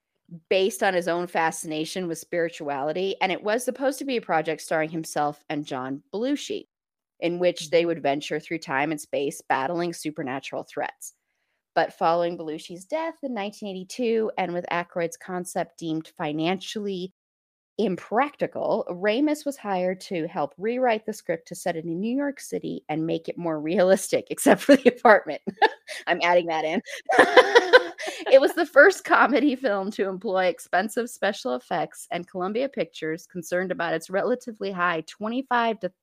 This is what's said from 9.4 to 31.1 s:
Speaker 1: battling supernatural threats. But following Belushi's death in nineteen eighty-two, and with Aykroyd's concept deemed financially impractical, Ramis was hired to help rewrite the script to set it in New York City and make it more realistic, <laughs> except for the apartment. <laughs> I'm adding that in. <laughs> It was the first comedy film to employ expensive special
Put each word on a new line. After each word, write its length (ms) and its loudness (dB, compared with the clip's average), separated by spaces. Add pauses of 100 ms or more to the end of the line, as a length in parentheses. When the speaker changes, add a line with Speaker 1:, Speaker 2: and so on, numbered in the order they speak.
Speaker 1:
battling 460 0
supernatural 720 -8
threats. 500 -10 (640)
But 180 2
following 440 0
Belushi's 460 -10
death 400 -6
in 100 -6
nineteen 360 -8
eighty-two, 680 -2
and 160 -2
with 180 -4
Aykroyd's 460 -4
concept 600 -8
deemed 400 -6
financially 960 -4 (640)
impractical, 1120 -2
Ramis 560 0
was 100 -6
hired 460 -2
to 260 -4
help 300 -4
rewrite 480 0
the 80 -6
script 340 -6
to 80 -12
set 220 -4
it 80 -8
in 160 -4
New 120 -2
York 280 -4
City 480 -8
and 180 -2
make 220 -4
it 80 -8
more 200 -4
realistic, 720 2
<laughs> 40 -6
except 280 4
for 160 6
the 140 6
apartment. 520 4 (300)
<laughs> 360 -14
I'm 140 2
adding 260 4
that 180 -2
in. 160 0 (360)
<laughs> 720 6 (400)
It 100 12
was 120 2
the 120 0
first 400 8
comedy 500 4
film 360 -2
to 160 -2
employ 380 0
expensive 640 -2
special 460 -4